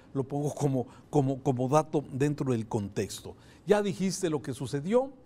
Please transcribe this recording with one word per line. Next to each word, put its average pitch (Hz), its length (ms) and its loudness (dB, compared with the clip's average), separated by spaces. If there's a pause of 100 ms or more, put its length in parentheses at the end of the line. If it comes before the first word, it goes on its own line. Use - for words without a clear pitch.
(140)
lo 135 100 0
pongo 143 320 -4
como, 135 320 0 (220)
como, 135 340 2
como 127 240 2
dato 151 440 2
dentro 143 420 0
del 113 140 -2
contexto. 98 680 -4 (320)
Ya 208 140 6
dijiste 190 480 -2
lo 151 120 -2
que 131 120 -6
sucedió, 170 580 0 (140)